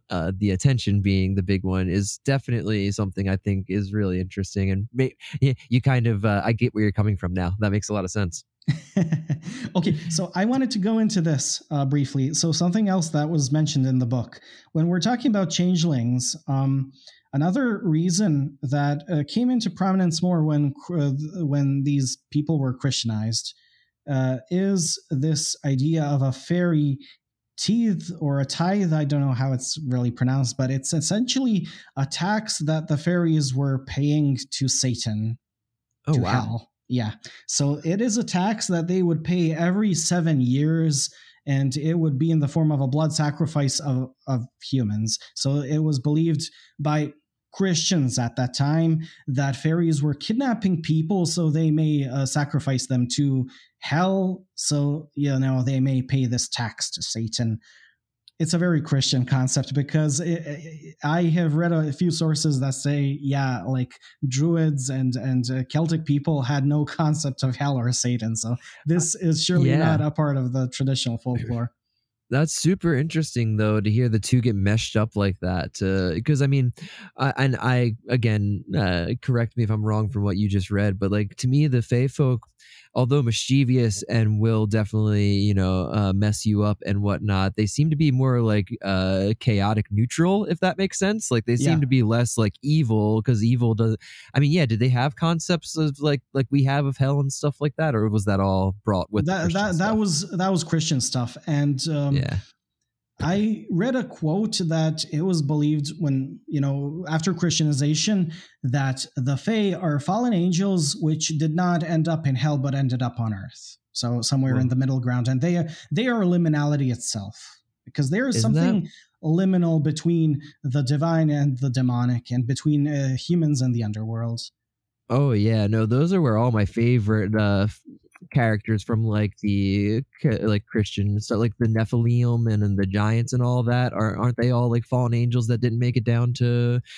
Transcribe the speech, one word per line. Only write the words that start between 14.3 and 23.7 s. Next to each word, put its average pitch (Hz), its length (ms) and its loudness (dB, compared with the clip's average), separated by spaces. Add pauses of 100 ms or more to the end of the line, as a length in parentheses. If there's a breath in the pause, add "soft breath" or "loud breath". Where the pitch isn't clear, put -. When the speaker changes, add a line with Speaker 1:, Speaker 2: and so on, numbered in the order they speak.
Speaker 2:
when 160 140 2
we're 180 120 0
talking 240 320 0
about 196 180 0
changelings, 151 840 0 (120)
um, 135 440 0 (420 loud breath)
another 196 500 0
reason 165 800 0
that, 143 480 -2
uh, 151 180 0
came 247 220 0
into 233 200 0
prominence 185 520 0
more 180 220 2
when, 147 300 2 (200)
uh, 143 180 0 (320)
when 139 400 0
these 139 340 0 (140)
people 147 280 0
were 131 140 -2
Christianized, 113 800 -4 (560 soft breath)